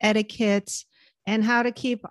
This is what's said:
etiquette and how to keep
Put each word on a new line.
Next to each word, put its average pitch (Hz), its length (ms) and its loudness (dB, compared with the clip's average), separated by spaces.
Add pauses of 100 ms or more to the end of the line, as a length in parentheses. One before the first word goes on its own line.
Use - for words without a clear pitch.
etiquette 208 840 0 (400)
and 214 200 0
how 240 180 2
to 240 80 0
keep 240 300 -4 (100)